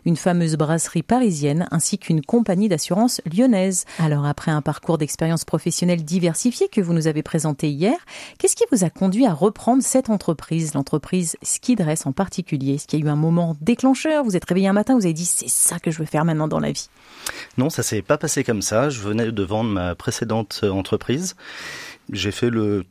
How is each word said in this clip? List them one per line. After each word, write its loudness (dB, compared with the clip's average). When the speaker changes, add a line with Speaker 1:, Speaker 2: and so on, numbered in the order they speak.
Speaker 1:
une 2
fameuse 2
brasserie 0
parisienne 2
ainsi -2
qu'une 0
compagnie 2
d'assurance 0
lyonnaise. 2
Alors 2
après -2
un 2
parcours -2
d'expérience -2
professionnelle 0
diversifié 0
que 0
vous 0
nous 2
avez 0
présenté -2
hier, 0
qu'est-ce 2
qui 2
vous 4
a 2
conduit 2
à 4
reprendre 2
cette 0
entreprise, -2
l'entreprise -2
Ski 0
Dress 0
en 0
particulier ? -2
Est-ce -8
qu'il 0
y 0
a 0
eu 2
un 2
moment 2
déclencheur ? 2
Vous 0
êtes -2
réveillé 2
un 4
matin, 4
vous 4
avez 2
dit : « -4
C'est -2
ça 0
que -2
je -6
veux -4
faire 0
maintenant 0
dans -2
la -2
vie ? » -10
Speaker 2:
Non, 2
ça -4
s'est -2
pas 2
passé -2
comme 0
ça. 2
Je -6
venais -2
de -2
vendre 0
ma -2
précédente -4
entreprise. -2
J'ai -4
fait 0
le 0